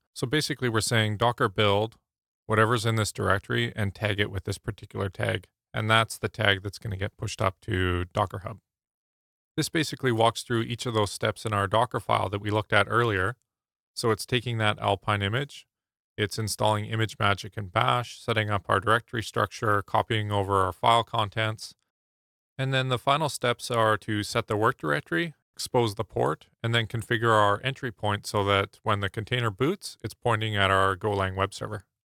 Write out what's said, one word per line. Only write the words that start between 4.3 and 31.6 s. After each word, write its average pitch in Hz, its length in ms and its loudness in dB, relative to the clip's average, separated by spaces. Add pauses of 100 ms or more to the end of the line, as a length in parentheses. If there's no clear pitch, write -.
with 95 140 -8
this 101 140 -6
particular 104 500 -8
tag. 104 380 -4 (260)
And 110 180 -2
that's 113 280 2
the 107 100 -4
tag 101 340 0
that's 101 160 -10
gonna 104 180 -8
get 98 200 -8
pushed - 260 -8
up 95 200 -4
to 90 520 -2
Docker 104 260 -2
Hub. 107 200 -12 (960)
This 151 120 -2
basically 139 440 -2
walks 113 300 2
through 117 200 -2
each 120 240 -8
of 120 80 -4
those 107 160 2
steps - 340 -4
in 110 80 -4
our 101 140 2
Docker 110 340 0
file 107 300 0
that 101 100 -4
we 104 100 -6
looked 104 220 -2
at 101 160 6
earlier. 110 480 0 (580)
So - 160 0
it's 107 160 -2
taking 120 320 -2
that 107 200 2
Alpine 101 440 0
image, 120 440 -4 (500)
it's 104 220 -2
installing 107 460 0
ImageMagick 107 720 -2
and 98 160 -10
Bash, 120 480 0
setting 107 300 -2
up 101 180 -2
our 101 100 4
directory 113 440 0
structure, 107 600 0
copying 107 480 0
over 98 280 2
our 92 140 2
file 117 300 4
contents. 110 720 -4 (840)
And 135 160 -4
then 131 160 0
the 127 100 0
final 147 300 2
steps - 400 -2
are 110 280 4
to 104 260 -4
set 113 240 -4
the 110 100 -2
work 110 220 2
directory, 156 560 -4 (220)
expose 117 400 0
the 110 80 -4
port, 135 420 -2 (160)
and 117 100 -2
then 117 140 2
configure 113 460 0
our 104 320 4
entry 131 260 -6
point 104 380 -4
so 104 160 0
that 98 400 2
when 104 160 0
the 98 100 -2
container 117 400 -4
boots, 135 540 -4
it's 113 100 -10
pointing 110 400 -2
at 98 160 4
our 95 260 4
Golang 95 380 0
web 95 180 0
server. 107 320 -10 (260)